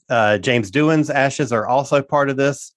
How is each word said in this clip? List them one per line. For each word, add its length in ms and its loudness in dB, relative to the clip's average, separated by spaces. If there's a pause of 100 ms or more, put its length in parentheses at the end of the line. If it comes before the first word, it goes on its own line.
uh, 300 2
James 300 0
Doohan's 400 0
ashes 420 0
are 160 -2
also 340 0
part 280 -2
of 80 -4
this 400 -2